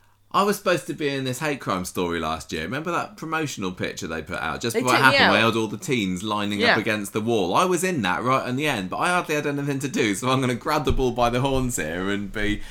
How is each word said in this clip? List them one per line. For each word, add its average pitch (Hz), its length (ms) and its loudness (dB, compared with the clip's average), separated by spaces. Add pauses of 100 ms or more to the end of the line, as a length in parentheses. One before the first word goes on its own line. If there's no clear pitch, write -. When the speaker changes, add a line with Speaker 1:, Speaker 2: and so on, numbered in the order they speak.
(320)
Speaker 1:
"I 190 120 2
was 202 140 2
supposed 180 300 0
to 160 60 -4
be 147 160 -2
in 135 140 -2
this 127 160 -4
hate 147 200 -2
crime 92 260 -2
story 85 340 -2
last 80 340 -4
year. 80 100 -2
Remember 143 280 -4
that 131 260 -4
promotional 156 540 -4
picture 95 340 -6
they 80 160 -6
put 78 180 -8
out 76 220 -4
just 117 140 -2
Speaker 2:
They 233 60 0
Speaker 1:
before 127 120 2
it 117 60 6
Speaker 2:
took 131 80 8
me 131 80 6
Speaker 1:
happened, 262 160 6
where 104 100 6
Speaker 2:
out. 113 60 6
Speaker 1:
you 113 60 4
had 113 80 0
all 110 60 0
the 104 160 -6
teens 98 380 0
lining 104 380 -2
Speaker 2:
Yeah. 220 140 4
Speaker 1:
up - 40 4
against 107 360 -2
the 110 80 -2
wall? 107 340 2
I 170 100 4
was 180 180 2
in 180 200 0
that 90 180 0
right 120 260 2
in 127 80 -4
the 151 120 -2
end, 98 240 -2
but - 60 -4
I 160 120 0
hardly 175 240 0
had 147 140 0
anything 143 320 -2
to 135 80 -2
do, 123 260 2
so 123 160 -2
I'm 131 120 4
gonna 127 120 2
grab 151 320 -2
the 135 60 4
bull 127 220 2
by 120 180 2
the 123 100 2
horns 135 360 0
here 87 340 -2
and 101 200 -4
be 104 400 0